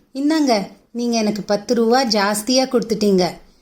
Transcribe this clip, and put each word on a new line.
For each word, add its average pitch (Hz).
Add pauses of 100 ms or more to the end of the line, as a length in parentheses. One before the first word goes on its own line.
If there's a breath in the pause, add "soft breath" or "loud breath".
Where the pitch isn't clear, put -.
(140)
"இந்தாங்க, 269 (240)
நீங்க 233
எனக்கு 214
பத்து 208
ரூபா 233
ஜாஸ்தியா 208
கொடுத்துட்டீங்க, 220 (320 soft breath)